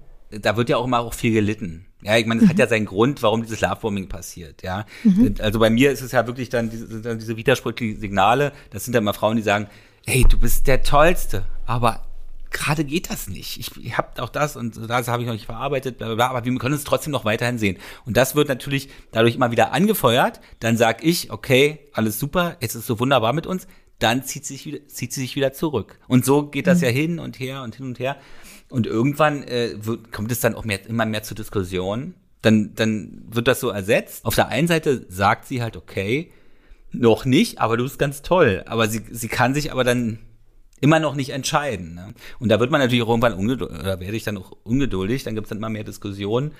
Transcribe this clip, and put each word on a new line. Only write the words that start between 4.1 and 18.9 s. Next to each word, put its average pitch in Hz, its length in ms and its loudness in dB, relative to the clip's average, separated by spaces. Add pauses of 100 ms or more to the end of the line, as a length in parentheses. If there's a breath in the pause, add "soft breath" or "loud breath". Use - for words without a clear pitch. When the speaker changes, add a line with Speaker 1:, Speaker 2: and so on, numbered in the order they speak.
Speaker 1:
ja. 92 240 -6 (160 loud breath)
Speaker 2:
Mhm. 185 380 6
Speaker 1:
Also 107 180 0
bei 110 120 6
mir 123 200 4
ist 131 120 -4
es 123 100 -12
ja 123 160 2
wirklich 123 200 -6
dann 117 220 -2
diese, 113 160 -12
sind 110 180 -12
dann 117 140 -6
diese 113 180 -6
widersprüchlichen 117 640 -2
Signale. 110 520 2 (180 loud breath)
Das 101 140 -12
sind 123 100 -4
dann 120 80 4
immer 104 100 0
Frauen, 110 240 0
die 113 60 0
sagen, 104 240 2 (400 soft breath)
"Hey, 127 200 4
du - 120 10
bist - 300 8
der 131 140 6
Tollste, 143 640 4 (220)
aber 117 400 0 (460)
gerade 151 320 -2
geht 147 260 -4
das - 180 -8
nicht. - 300 -10
Ich, - 260 -12
ich - 140 -8
hab - 220 -4
auch 123 100 -6
das 147 260 -4
und 117 200 -8 (120)
das 120 200 -2
habe 120 140 -2
ich 117 40 -6
noch 117 80 -6
nicht 107 120 -12
verarbeitet, 127 520 -6
bla, 110 80 -10
bla, 113 80 -6
bla, 117 140 2
aber 127 160 -6
wir 127 140 -2
können 131 160 -2
uns 143 100 -4
trotzdem 139 280 -2
noch 131 120 -2
weiterhin 120 340 0
sehen." 98 180 0 (300 loud breath)
Und 101 100 -2
das 131 200 2
wird 147 120 2
natürlich 135 400 -4 (240 loud breath)